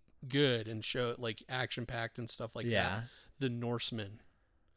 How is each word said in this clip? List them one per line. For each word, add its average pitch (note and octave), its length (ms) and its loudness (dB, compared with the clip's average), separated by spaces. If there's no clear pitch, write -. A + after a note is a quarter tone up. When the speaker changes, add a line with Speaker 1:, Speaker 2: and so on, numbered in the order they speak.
Speaker 1:
good B2+ 400 4
and A2 160 -4
show, A#2+ 360 0
like, A2+ 280 -4
action-packed A#2+ 720 -2
and A#2+ 120 -4
stuff - 260 -4
like A2+ 100 -4
Speaker 2:
Yeah. G2 240 4
Speaker 1:
that, A#2+ 80 -8
The C3+ 100 2
Norseman. A#2 720 -2